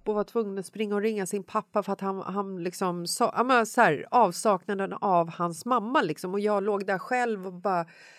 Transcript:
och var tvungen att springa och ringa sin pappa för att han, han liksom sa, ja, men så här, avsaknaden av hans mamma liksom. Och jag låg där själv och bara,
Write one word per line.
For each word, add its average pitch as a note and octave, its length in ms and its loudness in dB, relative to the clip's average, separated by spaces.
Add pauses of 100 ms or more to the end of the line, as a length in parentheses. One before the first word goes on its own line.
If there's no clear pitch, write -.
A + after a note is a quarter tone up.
och A3 60 0
var G#3 100 0
tvungen G3+ 340 -4
att F#3 80 -8
springa G#3 280 -4
och G#3 60 0
ringa G#3 260 -2
sin G3+ 180 -4
pappa - 380 -2
för G3 100 -4
att G3 80 -4
han, F#3+ 220 -4
han F#3+ 400 -6
liksom F3 440 -4
sa, - 300 0
ja, A#3 80 0
men A#3+ 220 4
så - 140 0
här, E3+ 300 4
avsaknaden G3 840 2
av F3+ 380 2
hans E3+ 340 -4
mamma B3 380 2
liksom. F3+ 320 -4
Och G3+ 60 -2
jag G3+ 220 2
låg G3+ 240 -2
där G3 120 0
själv A#3 480 -2
och F#3 60 -10
bara, F3 340 0 (320)